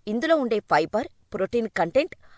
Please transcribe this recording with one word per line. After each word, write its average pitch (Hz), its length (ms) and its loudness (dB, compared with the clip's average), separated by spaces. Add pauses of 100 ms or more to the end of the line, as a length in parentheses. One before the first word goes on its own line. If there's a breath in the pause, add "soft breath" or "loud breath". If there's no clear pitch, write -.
ఇందులో 240 300 0
ఉండే 226 220 0
ఫైబర్, 165 480 0 (220)
ప్రోటీన్ 208 400 -2
కంటెంట్ 190 460 0 (220 soft breath)